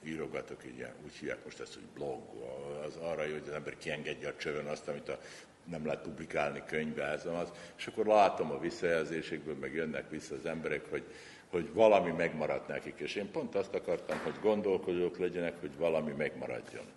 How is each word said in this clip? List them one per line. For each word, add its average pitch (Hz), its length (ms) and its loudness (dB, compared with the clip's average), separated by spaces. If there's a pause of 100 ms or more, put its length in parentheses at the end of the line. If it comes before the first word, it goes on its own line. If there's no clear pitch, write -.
írogatok, 71 600 -6
így 64 120 -12
ilyen, 62 160 -10 (120)
úgy 73 80 -12
hívják 67 300 -6
most - 160 -14
ezt, 58 140 -10
hogy 50 100 -14 (100)
blog, 69 280 -6 (640)
az 76 100 -8
arra 82 280 -2
jó, 76 100 -2
hogy 73 140 -6
az 73 60 -6
ember 73 240 -6
kiengedje 76 500 -6
a 71 80 -6
csövön 73 300 -2
azt, 76 220 -4
amit 71 220 -6
a, 67 100 -4 (440)
nem 80 220 -6
lehet 73 160 0
publikálni 73 640 -2
könyvbe, 78 380 0
ez 73 220 -2
az. 85 260 -2 (260)
És - 100 -6
akkor 107 180 0
látom 95 460 8
a 69 80 -2
visszajelzésekből, 80 960 0
meg 67 180 -6
jönnek 76 360 -2
vissza 76 260 -6
az 65 100 -8
emberek, 80 440 -2
hogy, 71 140 -2 (460)
hogy 87 240 0
valami 101 380 10
megmaradt 80 560 0
nekik. - 320 -6
És 73 160 -4
én 98 160 -2
pont - 240 -4
azt 95 180 2
akartam, 82 500 0
hogy 76 180 -2
gondolkodók 92 760 4
legyenek, 87 420 0
hogy 69 180 -6
valami 78 340 2
megmaradjon. 65 760 -4 (120)